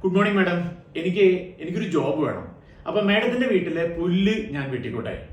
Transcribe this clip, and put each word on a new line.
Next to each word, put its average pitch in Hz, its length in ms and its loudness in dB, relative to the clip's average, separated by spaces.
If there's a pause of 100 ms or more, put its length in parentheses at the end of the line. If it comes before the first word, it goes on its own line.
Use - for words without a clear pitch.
ഗുഡ് 185 100 2
മോർണിംഗ് 202 240 4
മാഡം, 175 340 0 (260)
എനിക്ക്, 180 600 2
എനിക്കൊരു 180 300 -4
ജോബ് 143 360 0
വേണം. 95 220 -6 (400)
അപ്പൊ 208 140 0
മാഡത്തിന്റെ 240 460 2
വീട്ടിലെ 170 520 0
പുല്ല് 190 500 2
ഞാൻ 139 220 -6
വെട്ടിക്കോട്ടെ 107 600 -8